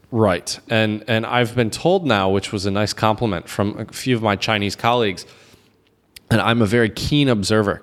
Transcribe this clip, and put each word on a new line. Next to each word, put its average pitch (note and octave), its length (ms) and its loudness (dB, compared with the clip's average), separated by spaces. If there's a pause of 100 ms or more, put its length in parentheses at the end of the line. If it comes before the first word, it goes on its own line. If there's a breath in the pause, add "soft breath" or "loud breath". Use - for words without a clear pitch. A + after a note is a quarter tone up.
(100)
Right. G#2 480 2 (100)
And, G#2+ 400 0
and A2+ 180 0
I've A#2+ 280 0
been A#2 160 0
told F3+ 360 0
now, G2+ 240 2
which G2 220 0
was G2 140 -4
a G2+ 40 -2
nice G2+ 220 -2
compliment G#2+ 560 -2
from G#2 300 -4
a A2 140 -8
few B2+ 240 -2
of A2 60 -4
my G#2 140 2
Chinese G2+ 400 -2
colleagues, A#2 500 0 (1040 soft breath)
and A2+ 100 4
I'm A2+ 220 2
a G#2+ 40 4
very A2+ 240 2
keen C#3+ 380 0
observer G#2 540 2